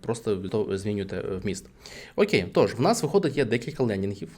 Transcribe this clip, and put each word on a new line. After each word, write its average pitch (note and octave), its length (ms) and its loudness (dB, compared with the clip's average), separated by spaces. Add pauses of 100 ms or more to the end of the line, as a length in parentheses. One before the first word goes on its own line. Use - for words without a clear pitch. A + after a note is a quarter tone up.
просто A2+ 360 -2
то F#2+ 420 -2
змінюєте F#2+ 460 -4 (180)
вміст. G2 240 -4 (500)
Окей, A#2+ 360 4
тож, A#2+ 220 4
в G#2+ 60 -4
нас, G3+ 220 4
виходить, D3+ 340 2
є C#3 80 2
декілька A#2+ 380 -2
ленінгів. G2 560 -2